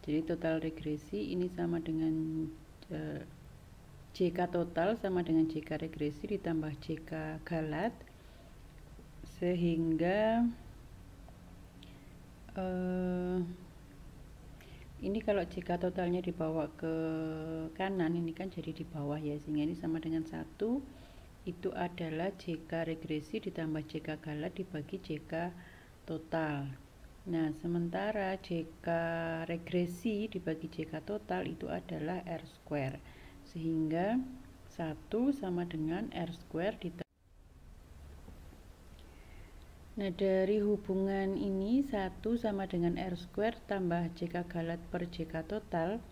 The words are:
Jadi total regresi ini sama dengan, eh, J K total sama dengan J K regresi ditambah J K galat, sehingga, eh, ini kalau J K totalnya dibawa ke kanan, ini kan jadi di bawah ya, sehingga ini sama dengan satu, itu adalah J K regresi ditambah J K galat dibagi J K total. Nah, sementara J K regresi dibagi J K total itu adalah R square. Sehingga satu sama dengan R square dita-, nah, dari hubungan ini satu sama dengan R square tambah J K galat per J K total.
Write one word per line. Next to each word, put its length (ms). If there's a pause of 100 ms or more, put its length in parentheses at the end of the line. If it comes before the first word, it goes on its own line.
Jadi 240
total 320
regresi 720
ini 160
sama 320
dengan, 640 (480)
eh, 320 (880)
J 240
K 160
total 480
sama 240
dengan 240
J 160
K 160
regresi 480
ditambah 560
J 40 (200)
K 400
galat, 480 (1400)
sehingga, 1040 (2250)
eh, 800 (1700)
ini 160
kalau 240
J 160
K 160
totalnya 400
dibawa 560
ke 200 (840)
kanan, 400
ini 160
kan 160
jadi 240
di 80
bawah 400
ya, 160
sehingga 320
ini 80
sama 240
dengan 240
satu, 560 (640)
itu 320
adalah 640
J 240
K 240
regresi 480
ditambah 480
J 160
K 160
galat 320
dibagi 480
J 320
K 240 (560)
total. 640 (480)
Nah, 400
sementara 800
J 240 (160)
K 80 (560)
regresi 800
dibagi 400
J 240
K 160
total 400
itu 240
adalah 560
R 160
square. 560 (480)
Sehingga 720 (480)
satu 640
sama 320
dengan 480
R 240
square 480
dita-, 240 (3000)
nah, 160
dari 560
hubungan 720
ini 480
satu 480
sama 320
dengan 320
R 160
square 400 (160)
tambah 480
J 80
K 240
galat 400
per 160
J 160
K 240
total. 640